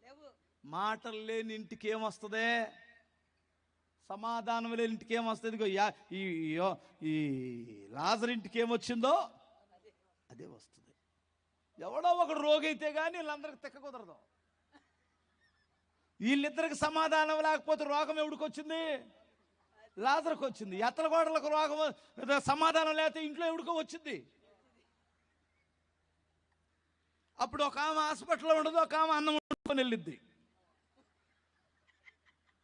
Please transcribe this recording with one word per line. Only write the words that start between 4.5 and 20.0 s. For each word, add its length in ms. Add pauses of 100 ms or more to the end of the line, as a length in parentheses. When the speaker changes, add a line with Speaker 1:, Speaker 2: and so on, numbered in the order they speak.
Speaker 2:
లేని 180
ఇంటికి 220
ఏమొస్తుంది? 420
ఇదిగో 120
యా-, 460
ఈ, 420
ఈ, 40 (420)
ఈ 880
లాజర్ 420
ఇంటికి 300
ఏమొచ్చిందో 540 (1160)
అదే 160
వస్తుంది. 480 (840)
ఎవడో 300
ఒకడు 320
రోగైతే 500
గానీ 260
వీళ్ళందరికీ 400
తిక్క 220
కుదరదు. 360 (2000)
వీళ్ళిద్దరికి 540
సమాధానం 680
లేకపోతే 420
రోగం 340
ఎవడికొచ్చింది? 840 (920)
లాజర్కి 460